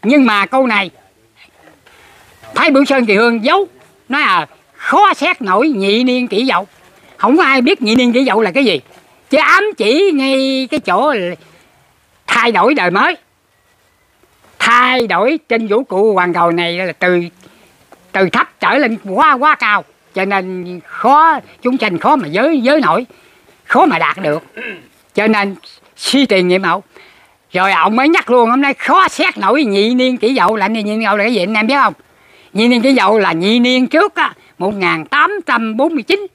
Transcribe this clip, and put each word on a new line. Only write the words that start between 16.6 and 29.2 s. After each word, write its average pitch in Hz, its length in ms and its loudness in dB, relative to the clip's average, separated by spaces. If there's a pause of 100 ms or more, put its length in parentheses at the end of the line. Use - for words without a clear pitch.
là 175 200 -6
từ, 180 280 0 (880)
từ 190 180 0
thấp - 200 -2 (100)
trở 202 180 0
lên 233 280 -2
quá, 262 280 2
quá 285 220 0
cao. 208 280 -2 (300)
Cho 190 120 -2
nên 185 600 -6
khó, 294 540 2 (220)
chúng 254 160 -2
sanh 208 200 -4
khó 247 180 2
mà 214 120 -4
giới, 247 340 0
giới 277 200 2
nổi, 190 240 0 (600)
khó 302 200 2
mà 196 140 0
đạt 151 220 -2
được. 156 220 -4 (720)
Cho 208 120 0
nên 202 280 0 (400)
suy 269 300 0
tiền 190 220 0
nghiệm 185 160 0
hậu. 180 200 -2 (680)
Rồi 185 180 0
ông 185 240 0
mới 269 140 2
nhắc 339 200 0
luôn, 240 200 4
ông 254 120 2
nói 277 120 0
khó 359 340 2
xét - 300 -4